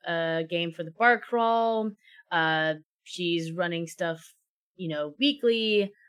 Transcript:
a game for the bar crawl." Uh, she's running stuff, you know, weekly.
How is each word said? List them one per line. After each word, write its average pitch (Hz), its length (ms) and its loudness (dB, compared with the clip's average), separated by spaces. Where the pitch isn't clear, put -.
a 165 400 -2
game 170 240 -2
for 170 120 -10
the 160 80 -10
bar 233 280 4
crawl." 226 720 0
Uh, 160 440 2
she's 170 480 -2
running 170 360 -4
stuff, 165 340 -6
you 180 140 -6
know, 151 300 -4
weekly. 226 720 2